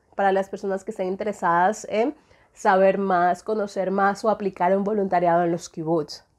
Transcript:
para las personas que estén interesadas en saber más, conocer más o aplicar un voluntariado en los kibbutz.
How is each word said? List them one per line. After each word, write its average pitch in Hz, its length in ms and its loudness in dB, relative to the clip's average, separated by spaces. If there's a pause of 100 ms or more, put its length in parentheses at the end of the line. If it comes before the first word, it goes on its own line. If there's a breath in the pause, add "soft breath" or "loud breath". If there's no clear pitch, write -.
(160)
para 196 160 2
las 190 180 0
personas 196 340 -6
que - 80 -10
estén 190 160 -6
interesadas 190 840 0
en 240 260 -2 (380 soft breath)
saber 190 440 4
más, 180 460 0
conocer 202 480 -4
más 196 340 0
o 220 40 4
aplicar 190 460 0
un 202 80 0
voluntariado 180 600 2
en 170 80 0
los 170 180 -6
kibbutz. 160 540 -4 (160)